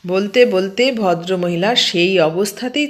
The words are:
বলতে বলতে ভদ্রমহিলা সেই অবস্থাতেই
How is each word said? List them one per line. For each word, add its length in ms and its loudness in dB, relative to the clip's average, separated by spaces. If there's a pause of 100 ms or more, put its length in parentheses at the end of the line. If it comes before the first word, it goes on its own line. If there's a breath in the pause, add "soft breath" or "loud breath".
বলতে 400 2
বলতে 460 0
ভদ্রমহিলা 840 0
সেই 440 2
অবস্থাতেই 680 -2